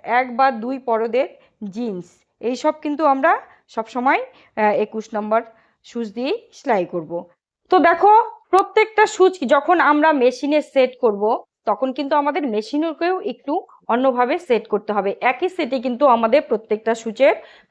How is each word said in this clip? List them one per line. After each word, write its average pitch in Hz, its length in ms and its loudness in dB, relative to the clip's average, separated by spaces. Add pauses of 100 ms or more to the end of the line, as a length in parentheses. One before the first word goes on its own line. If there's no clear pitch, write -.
এক 240 340 -2
বা 269 140 2
দুই 247 280 -8
পরদের 233 480 -2 (420)
জিন্স, 190 360 -8 (340)
এইসব 254 420 -4
কিন্তু 302 240 -4
আমরা 277 360 2 (260)
সবসময়, 254 540 -2
আহ, - 420 -10
একুশ 214 500 -2
নম্বর 214 280 -2 (420)
সূচ 233 240 -8
দিয়েই 262 460 -6
সেলাই 202 320 -2
করব। 170 400 -10 (440)
তো 370 100 4
দেখো, 392 440 6 (260)
প্রত্যেকটা 415 560 2
সূচ 370 280 2 (140)
যখন 302 340 2
আমরা 302 320 4
মেশিনে 277 480 2
সেট 269 300 0 (100)
করব, 214 420 0 (220)
তখন 247 280 -2
কিন্তু 285 220 -4
আমাদের 294 320 -2
মেশিনকেও 302 720 -4
একটু 277 460 -8 (220)
অন্যভাবে 247 520 0
সেট 220 280 -2
করতে 208 260 -4
হবে। 196 280 -2
একই 254 280 -2
সেটে 269 300 -4
কিন্তু 247 280 0
আমাদের 233 340 4
প্রত্যেকটা 220 540 -4
সূচের 262 400 0 (360)